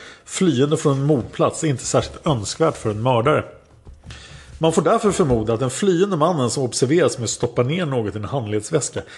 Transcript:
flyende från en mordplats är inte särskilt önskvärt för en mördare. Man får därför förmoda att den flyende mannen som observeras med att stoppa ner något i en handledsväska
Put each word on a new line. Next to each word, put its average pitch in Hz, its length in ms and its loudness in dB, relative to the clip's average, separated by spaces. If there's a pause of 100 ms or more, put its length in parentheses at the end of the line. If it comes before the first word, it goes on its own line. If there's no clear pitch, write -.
(260)
flyende 147 520 2
från 143 160 2
en 135 100 -2
mordplats 143 600 0
är 165 40 0
inte 127 180 -2
särskilt - 420 -2
önskvärt 143 500 0
för - 120 -4
en 104 120 -4
mördare. 127 440 2 (1160)
Man 160 120 4
får 185 80 2
därför 208 300 4
förmoda 117 420 2
att 107 60 0
den 127 100 -2
flyende 190 480 2
mannen 147 320 2
som 139 140 -2
observeras 131 540 2
med 120 60 -6
att 104 60 -4
stoppa - 340 -2
ner 165 220 -2
något 113 300 -2
i - 20 -8
en 107 80 -6
handledsväska 107 760 -4 (160)